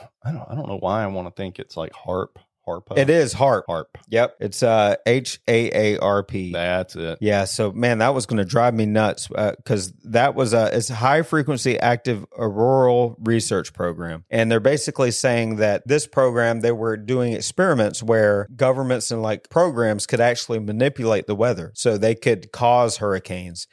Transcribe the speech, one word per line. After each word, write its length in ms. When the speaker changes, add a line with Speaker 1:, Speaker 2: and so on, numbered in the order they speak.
Speaker 1:
I 80
don't, 180
I 60
don't 120
know 120
why 240
I 40
wanna 240
think 280
it's 180
like 160
harp. 460
harpa. 280
Speaker 2:
It 140
is 240
harp. 340
Speaker 1:
harp. 300
Speaker 2:
Yep. 300
It's, 220
uh, 340
H 400
A 480
A 40
R 220
P. 320
Speaker 1:
That's 420
it. 240
Speaker 2:
Yeah. 260
So, 260
man, 260
that 160
was 140
gonna 180
drive 300
me 100
nuts, 480
uh, 200
'cause 260
that 320
was 180
a, 180
it's 200
a 40
high 280
frequency 560
active 440
auroral 800
research 540
program. 560
And 220
they're 80
basically 500
saying 460
that 320
this 180
program, 560
they 100
were 260
doing 360
experiments 720
where 520
governments 540
and, 140
like, 260
programs 560
could 160
actually 380
manipulate 640
the 100
weather. 380
So 240
they 160
could 380
cause 460
hurricanes. 760